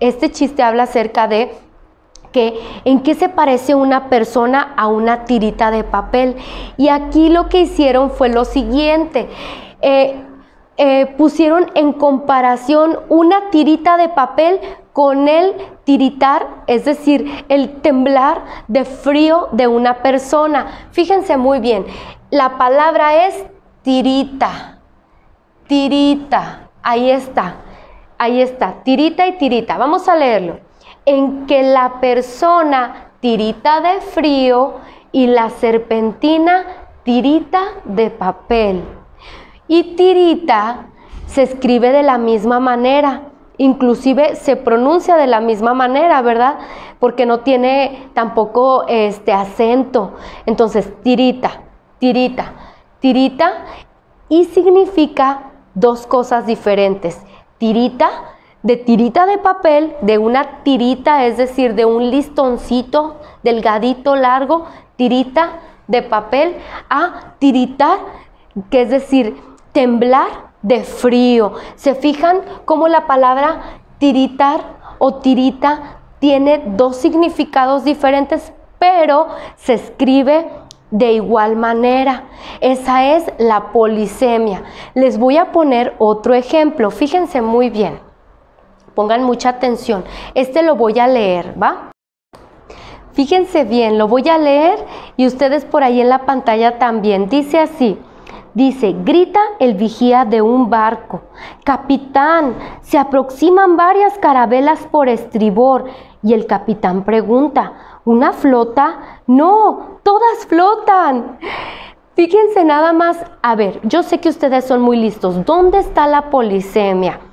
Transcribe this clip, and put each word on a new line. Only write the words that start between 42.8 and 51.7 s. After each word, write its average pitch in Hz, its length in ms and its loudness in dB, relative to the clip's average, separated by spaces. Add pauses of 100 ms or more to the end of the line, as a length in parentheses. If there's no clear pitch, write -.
inclusive 262 800 2
se 277 220 -2
pronuncia 277 580 2
de 294 120 4
la 233 120 2
misma 226 340 0
manera, 262 480 0
¿verdad? 240 380 0 (400)
Porque 240 260 0
no 233 140 0
tiene 262 760 -2
tampoco, 233 720 0
este, 208 440 -2
acento. 226 840 -2 (320)
Entonces, 220 460 -2 (120)
tirita, 254 580 0 (380)